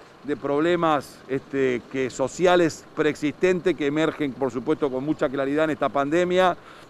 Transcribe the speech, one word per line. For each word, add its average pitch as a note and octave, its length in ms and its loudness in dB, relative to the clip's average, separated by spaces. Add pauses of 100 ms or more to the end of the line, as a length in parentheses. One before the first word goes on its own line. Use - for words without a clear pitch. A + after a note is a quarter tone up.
(240)
de C#3+ 120 -4
problemas, D3+ 840 0 (120)
este, C3 520 -2 (100)
que C3 180 -2
sociales E3 760 2 (100)
preexistentes D#3 800 0
que D3 120 -2
emergen, D3+ 460 0
por B2+ 180 -2
supuesto, C3 400 -2
con C3 140 -4
mucha D3+ 240 0
claridad C#3 360 0
en D#3 60 -2
esta C#3+ 160 -2
pandemia, F3 680 2 (320)